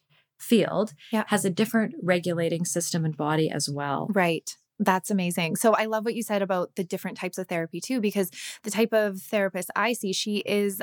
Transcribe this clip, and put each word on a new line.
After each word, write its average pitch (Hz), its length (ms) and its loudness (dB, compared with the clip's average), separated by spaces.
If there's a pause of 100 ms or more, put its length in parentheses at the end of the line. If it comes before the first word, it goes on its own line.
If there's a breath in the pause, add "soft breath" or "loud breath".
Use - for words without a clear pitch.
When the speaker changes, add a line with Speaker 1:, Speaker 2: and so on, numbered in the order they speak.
(380)
Speaker 1:
field 208 540 2 (180)
Speaker 2:
Yeah. 214 180 0
Speaker 1:
has 202 160 2
a 190 60 2
different 220 520 2
regulating 170 640 0
system 170 400 -2
and 156 120 0
body 156 340 2
as 151 180 -2
well. 143 440 -2
Speaker 2:
Right. 175 440 0 (220)
That's 190 320 2
amazing. 175 460 0
So 220 180 4
I 220 100 2
love 220 200 -2
what 220 120 -2
you 233 80 -2
said 202 180 0
about 185 320 -2
the 196 80 -2
different 180 340 -6
types 185 220 -6
of 185 80 -6
therapy 170 340 -4
too, 254 200 -2
because 202 300 0 (340 loud breath)
the 214 60 -6
type 226 220 2
of 208 280 2
therapist 196 560 -2
I 220 160 2
see, 196 200 -2
she 208 260 -2
is, 202 440 0